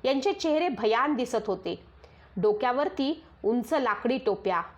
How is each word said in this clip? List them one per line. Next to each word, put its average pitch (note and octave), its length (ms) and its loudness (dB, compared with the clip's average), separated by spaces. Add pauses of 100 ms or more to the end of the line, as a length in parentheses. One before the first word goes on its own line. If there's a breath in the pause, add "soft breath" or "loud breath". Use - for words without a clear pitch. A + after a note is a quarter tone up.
यांचे C#4 280 2
चेहरे D#4+ 360 0
भयान A#3 460 2
दिसत A#3 320 -2
होते. F3+ 380 -6 (520 loud breath)
डोक्यावरती B3+ 880 0 (200 loud breath)
उंच A#3 280 0
लाकडी B3 460 0
टोप्या F#3 440 0 (160)